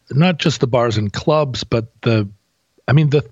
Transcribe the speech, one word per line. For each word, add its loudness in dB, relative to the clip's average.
not 2
just -2
the 0
bars 0
and -2
clubs, -2
but -4
the, 0
I 0
mean, 4
the, 0